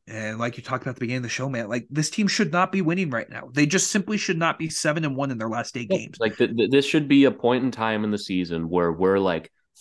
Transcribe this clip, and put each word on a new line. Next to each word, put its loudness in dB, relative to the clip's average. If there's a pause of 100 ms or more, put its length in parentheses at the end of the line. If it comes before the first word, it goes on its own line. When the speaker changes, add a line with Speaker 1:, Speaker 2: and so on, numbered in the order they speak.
Speaker 1:
And -8
like -4
you -16
talked -6
about -6
at -6
the -10
beginning -4
of -6
the -8
show, -6
man, -6
like, -6
this -2
team 0
should 0
not 2
be 0
winning 0
right -4
now. -14
They 4
just 0
simply 0
should -2
not -2
be -6
seven -2
and -2
one -2
in -6
their -4
last -6
eight -8
Speaker 2:
Yeah, 2
Speaker 1:
games. -14
Speaker 2:
like, 0
th-, 2
th-, 2
this 4
should 2
be 8
a 6
point 2
in 0
time -2
in 0
the 0
season -2
where 2
we're, 4
like, 0 (300)